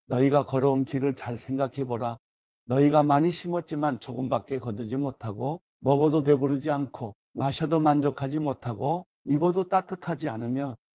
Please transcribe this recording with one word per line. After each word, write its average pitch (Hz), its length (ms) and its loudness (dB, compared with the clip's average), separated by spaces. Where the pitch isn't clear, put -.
너희가 135 400 2
걸어온 135 400 2
길을 135 300 -2
잘 120 220 -8
생각해보라. 123 800 -4
너희가 143 380 6
많이 147 280 4
심었지만 165 680 -4
조금밖에 127 600 -4
거두지 113 360 -6
못하고 131 640 -6
먹어도 143 440 4
배부르지 143 480 2
않고 131 440 -6
마셔도 147 460 0
만족하지 147 600 2
못하고 139 680 -4
입어도 175 420 2
따뜻하지 170 600 -2
않으며 120 480 -6